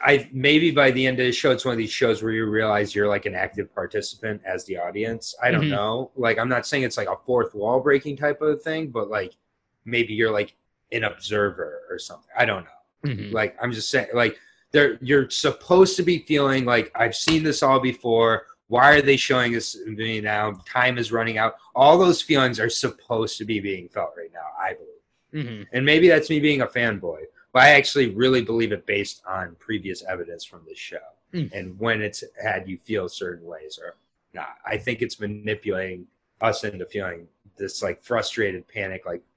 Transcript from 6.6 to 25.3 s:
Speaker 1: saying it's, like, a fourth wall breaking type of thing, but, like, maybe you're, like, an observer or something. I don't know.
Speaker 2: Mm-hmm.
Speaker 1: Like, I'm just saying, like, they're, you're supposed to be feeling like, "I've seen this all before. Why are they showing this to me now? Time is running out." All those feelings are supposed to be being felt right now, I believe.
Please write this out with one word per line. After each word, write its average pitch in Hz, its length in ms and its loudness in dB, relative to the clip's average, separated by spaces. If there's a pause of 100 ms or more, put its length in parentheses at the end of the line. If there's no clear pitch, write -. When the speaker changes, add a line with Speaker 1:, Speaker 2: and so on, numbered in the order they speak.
Speaker 1:
saying 139 160 -2
it's, 120 140 -4
like, 104 100 -4
a 92 80 -4 (100)
fourth 120 300 0
wall 110 240 0
breaking 139 380 0
type 147 240 -2
of 151 200 0
thing, 160 260 -6
but, 110 220 -6
like, 101 240 -4 (520)
maybe 117 280 -2
you're, 110 180 2
like, 104 220 -2 (380)
an 113 140 -2
observer 95 840 -4
or 92 80 -8
something. - 400 -18
I 123 60 4
don't 101 220 -2
know. - 460 -12
Speaker 2:
Mm-hmm. 104 220 -8
Speaker 1:
Like, 107 280 -2
I'm 123 100 -4
just 110 180 -8
saying, 127 240 0
like, 120 240 2 (340)
they're, 143 300 4
you're 135 280 2
supposed 180 640 4
to 180 80 -2
be 165 160 2
feeling 135 460 2
like, 117 280 2
"I've 117 220 0
seen 160 280 2
this 151 200 0
all 135 160 6
before. 113 680 2 (200)
Why 131 300 6
are 147 40 6
they 139 140 6
showing 123 380 0
this 117 200 -4
to - 180 -14
me 110 280 -6
now? 107 320 -2 (160)
Time 123 300 0
is 113 160 -4
running 113 240 -2
out." 110 180 0 (180)
All 143 240 8
those 180 240 4
feelings 131 380 0
are 113 100 0
supposed 113 680 -4
to 110 80 -8
be 107 160 -2
being 95 260 -8
felt 87 300 -8
right 82 160 -14
now, 80 160 -14 (120)
I 95 120 -4
believe. - 760 -14